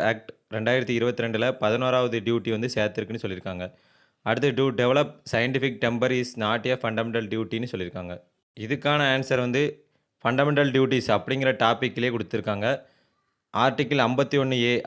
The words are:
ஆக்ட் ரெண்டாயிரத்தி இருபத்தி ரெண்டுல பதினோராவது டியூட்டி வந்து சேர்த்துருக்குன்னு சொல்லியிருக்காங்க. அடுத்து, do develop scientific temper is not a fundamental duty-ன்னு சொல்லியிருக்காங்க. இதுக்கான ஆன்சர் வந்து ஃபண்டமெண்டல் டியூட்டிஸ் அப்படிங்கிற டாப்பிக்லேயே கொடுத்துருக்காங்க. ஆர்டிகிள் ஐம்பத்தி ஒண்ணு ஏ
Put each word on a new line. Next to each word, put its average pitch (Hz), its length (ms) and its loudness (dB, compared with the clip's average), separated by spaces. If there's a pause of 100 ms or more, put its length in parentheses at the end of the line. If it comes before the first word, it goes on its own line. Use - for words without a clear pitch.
ஆக்ட் 113 240 -2 (220)
ரெண்டாயிரத்தி 117 360 0
இருபத்தி 120 340 0
ரெண்டுல 113 220 -2 (160)
பதினோராவது 123 640 2
டியூட்டி 117 300 0
வந்து 117 200 -2
சேர்த்துருக்குன்னு 107 480 -4
சொல்லியிருக்காங்க. 92 500 -8 (560)
அடுத்து, 120 220 2
do 131 140 2 (160)
develop 143 320 2 (180)
scientific 127 540 0
temper 120 240 0
is 123 260 -2
not 110 380 -2
a 123 100 -2
fundamental 113 420 -2 (100)
duty-ன்னு 113 380 -4
சொல்லியிருக்காங்க. 90 420 -8 (440)
இதுக்கான 143 540 0
ஆன்சர் 131 320 0
வந்து 127 180 0 (600)
ஃபண்டமெண்டல் 139 520 2
டியூட்டிஸ் 131 420 2
அப்படிங்கிற 131 360 0 (100)
டாப்பிக்லேயே 120 520 2
கொடுத்துருக்காங்க. 107 520 -2 (920)
ஆர்டிகிள் 127 520 2
ஐம்பத்தி 135 340 2
ஒண்ணு 131 260 0
ஏ 120 60 2 (120)